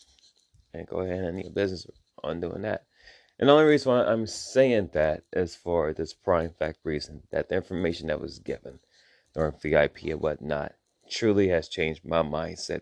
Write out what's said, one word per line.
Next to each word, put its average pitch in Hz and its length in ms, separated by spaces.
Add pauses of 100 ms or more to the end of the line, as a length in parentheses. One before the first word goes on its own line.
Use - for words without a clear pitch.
(720)
and 82 140
go 90 120
ahead 92 240
and 90 180
your 80 100
business 92 360 (360)
on 82 160
doing 87 220
that. 104 240 (520)
And 123 100
the 143 60
only 156 120
reason 139 260
why 123 120
I'm 113 240
saying 120 640
that 78 380
is 87 240
for 82 380
this 80 200
prime 85 440
fact 78 260
reason, 73 480
that - 180
the 87 60
information 85 520
that 76 120
was 71 200
given - 400 (540)
during 76 280
V 76 140
I 73 120
P 80 240
and 76 100
whatnot 76 520 (360)
truly 101 400
has 82 180
changed 80 380
my 82 160
mindset 80 600